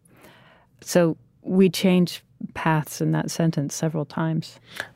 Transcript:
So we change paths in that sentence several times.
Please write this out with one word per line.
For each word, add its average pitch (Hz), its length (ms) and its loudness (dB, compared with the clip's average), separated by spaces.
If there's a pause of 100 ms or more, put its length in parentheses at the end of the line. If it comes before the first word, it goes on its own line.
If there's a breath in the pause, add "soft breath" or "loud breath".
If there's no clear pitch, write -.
(800 soft breath)
So 170 340 2 (260)
we 190 280 4
change 180 540 0 (320)
paths 156 440 -2
in 160 140 0
that 156 180 -2
sentence 160 420 -2
several 156 300 -4
times. 160 560 -6 (360 loud breath)